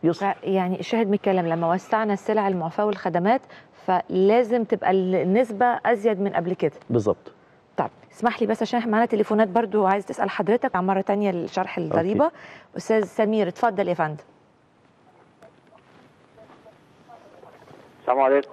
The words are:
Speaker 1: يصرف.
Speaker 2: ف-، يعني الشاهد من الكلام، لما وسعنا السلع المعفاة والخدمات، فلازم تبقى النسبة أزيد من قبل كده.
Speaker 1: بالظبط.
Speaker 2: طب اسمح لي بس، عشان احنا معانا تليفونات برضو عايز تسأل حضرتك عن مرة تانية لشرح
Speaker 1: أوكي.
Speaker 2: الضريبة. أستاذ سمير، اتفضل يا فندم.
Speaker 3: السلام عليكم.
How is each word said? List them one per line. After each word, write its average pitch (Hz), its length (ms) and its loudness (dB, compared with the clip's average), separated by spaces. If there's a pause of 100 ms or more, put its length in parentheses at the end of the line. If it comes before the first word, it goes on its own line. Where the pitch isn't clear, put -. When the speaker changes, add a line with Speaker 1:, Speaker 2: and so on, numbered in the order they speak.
Speaker 1:
يصرف. 180 340 0
Speaker 2:
ف-، - 60 -20
يعني 185 360 -2
الشاهد 226 280 -2
من 196 60 0
الكلام، 185 340 0
لما 165 260 0
وسعنا 214 400 -2
السلع 208 340 -2
المعفاة 180 380 -2
والخدمات، 196 560 0 (460)
فلازم 214 760 2
تبقى 196 280 -2
النسبة 190 760 2
أزيد 220 560 0
من 202 120 -2
قبل 175 200 -2
كده. 160 200 -2 (160)
Speaker 1:
بالظبط. 107 420 -2 (460)
Speaker 2:
طب 127 120 -2 (220)
اسمح 226 300 -2
لي 220 60 0
بس، 214 140 -2
عشان 233 180 -2
احنا 226 120 -2
معانا 220 140 2
تليفونات 214 420 2
برضو 208 380 0
عايز 190 200 0
تسأل - 240 -4
حضرتك 214 460 -2
عن 185 120 -2
مرة 190 140 0
تانية 202 300 0
لشرح 175 460 -4
Speaker 1:
أوكي. 165 120 -4
Speaker 2:
الضريبة. 190 420 2 (460)
أستاذ 220 280 0
سمير، 214 420 0
اتفضل 185 400 -2
يا 175 60 0
فندم. 156 300 -4 (3750)
Speaker 3:
السلام 127 180 0
عليكم. 139 340 4